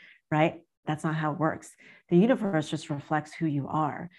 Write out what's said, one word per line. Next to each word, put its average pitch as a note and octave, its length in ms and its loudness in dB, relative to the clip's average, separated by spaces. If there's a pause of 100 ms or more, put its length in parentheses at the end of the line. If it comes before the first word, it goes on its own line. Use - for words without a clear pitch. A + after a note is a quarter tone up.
(300)
right? D#3 320 2 (240)
That's D3+ 180 -4
not D#3 100 0
how D#3 180 0
it C#3+ 60 -6
works. B2 360 -2 (340)
The F3 80 4
universe G3 540 4
just - 200 -6
reflects D3+ 440 -4
who E3 120 -2
you C#3+ 220 0
are. D#3 400 -2 (100)